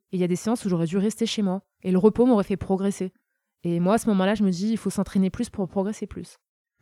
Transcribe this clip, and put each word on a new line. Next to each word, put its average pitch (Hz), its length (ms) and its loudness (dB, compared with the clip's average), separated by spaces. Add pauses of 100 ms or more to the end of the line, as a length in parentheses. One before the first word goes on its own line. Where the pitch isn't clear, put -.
(120)
et 190 40 -4
il 175 40 0
y 180 40 2
a 180 40 2
des 180 100 0
séances 226 260 -4
où 202 60 -2
j'aurais 170 160 2
dû 165 120 -4
rester 214 280 0
chez 220 160 -4
moi, 190 220 -2 (200)
et 185 80 -2
le 185 60 4
repos 220 280 6
m'aurait 220 200 4
fait 196 100 -2
progresser. 190 560 -2 (520)
Et 170 160 -2
moi, 185 160 4
à - 20 2
ce - 120 -2
moment-là, 196 260 2
je 208 80 0
me 190 80 4
dis, 185 180 -4
il 226 80 0
faut - 140 -4
s'entraîner 190 380 0
plus - 200 -6
pour 190 180 -6
progresser 202 400 -4
plus. - 300 -16 (440)